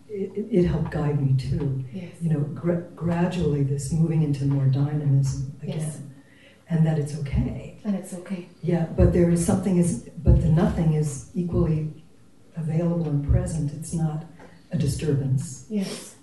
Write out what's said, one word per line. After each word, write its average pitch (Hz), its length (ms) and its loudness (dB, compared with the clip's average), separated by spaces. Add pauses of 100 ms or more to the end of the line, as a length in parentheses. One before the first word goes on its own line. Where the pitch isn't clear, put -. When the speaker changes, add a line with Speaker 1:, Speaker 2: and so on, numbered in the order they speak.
Speaker 1:
it, 196 280 -8
it, 208 120 -4 (120)
it 175 80 6
helped 156 240 -2
guide 147 300 0
me 131 160 2
too. 135 540 -2
Speaker 2:
Yes. 175 300 -12
Speaker 1:
You 165 80 0
know, 147 100 2
gra-, 170 560 -2
gradually 165 680 0
this 139 280 -2
moving 160 320 2
into 139 220 0
more 139 220 2
dynamism 143 920 2
again. 170 180 -6
Speaker 2:
Yes. 156 200 -6 (680)
Speaker 1:
And 160 160 4
that 156 120 2
it's - 220 -2
okay. - 640 -4
Speaker 2:
And 202 120 -2
it's - 180 -8
okay. 175 340 -10 (140)
Speaker 1:
Yeah, 165 240 0 (100)
but 180 180 8
there 170 160 6
is 170 160 2
something 190 320 2
is, - 320 2 (140)
but - 180 8
the 165 80 2
nothing 156 440 4
is 151 420 -4
equally 165 560 0 (640)
available 165 540 -2
and 143 200 -2
present. 160 440 0
It's - 200 -10
not 160 320 -2 (460)
a - 60 -2
disturbance. - 920 -2
Speaker 2:
Yes. - 540 -6